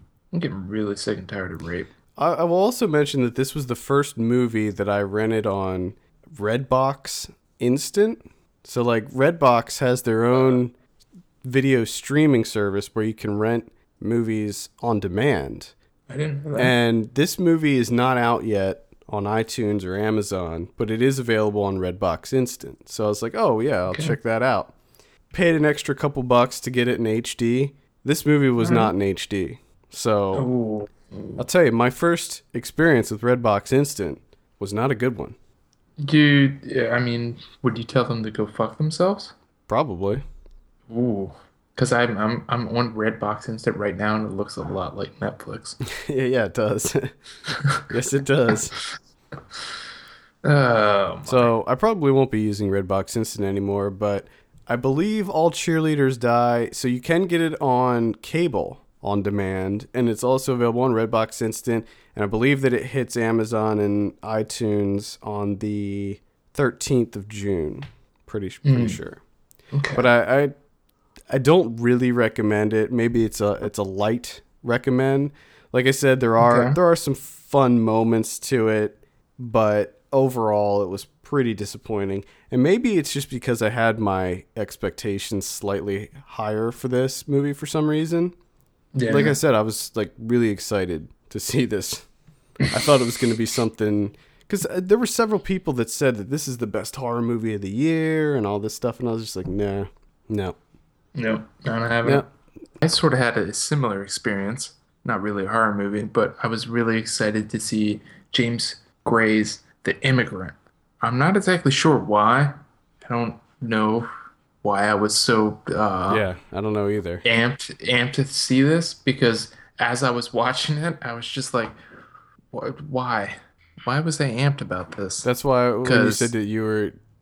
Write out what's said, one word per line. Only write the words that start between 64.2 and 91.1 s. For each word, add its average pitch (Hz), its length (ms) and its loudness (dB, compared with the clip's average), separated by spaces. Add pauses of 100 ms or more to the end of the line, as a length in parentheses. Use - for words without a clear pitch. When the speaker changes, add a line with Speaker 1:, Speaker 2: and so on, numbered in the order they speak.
Speaker 2:
iTunes 104 1000 -2
on 104 360 -4
the 101 640 -6 (340)
thirteenth 127 640 0
of 101 120 -12
June. 101 560 -4 (420)
Pretty, 101 240 -8
pretty 127 360 2
Speaker 1:
Mm. 101 40 -2
Speaker 2:
sure. - 320 -10 (500)
Speaker 1:
Okay. 139 240 -2
Speaker 2:
But 120 100 4
I, 120 380 6
I, 139 60 0 (800)
I 135 80 2
don't 131 380 4
really 123 360 4
recommend 107 600 2
it. 110 200 2
Maybe 117 320 2
it's - 160 -4
a, 104 120 2 (120)
it's 104 140 -6
a 104 40 0
light 104 580 -2 (220)
recommend. 135 720 0 (400)
Like 127 140 2
I 135 60 4
said, 135 280 4
there 113 160 4
are, 120 280 6
Speaker 1:
Okay. 127 100 2
Speaker 2:
there 180 100 4
are 170 120 6
some 139 180 -2
fun 123 640 2
moments 113 600 2
to 113 280 0
it, 107 300 0 (400)
but 107 640 0 (120)
overall 107 720 2
it 92 60 -2
was 98 160 -8
pretty 120 500 -2
disappointing. 101 680 -6 (260)
And 123 120 2
maybe 208 360 2
it's 143 140 -4
just 143 180 -6
because 120 320 -4
I 107 80 2
had 113 300 0
my 92 440 -2 (120)
expectations 101 880 -6
slightly 98 640 -6 (160)
higher 110 460 -4
for - 160 -6
this 127 400 -2
movie 143 240 0
for 147 140 -8
some 151 220 0
reason. 165 460 0 (580)
Speaker 1:
Yeah. 123 200 0
Speaker 2:
Like 143 140 4
I 143 80 4
said, 143 200 4
I 107 80 6
was, - 320 -4
like, 104 240 -2
really 117 300 2
excited 92 600 -2 (200)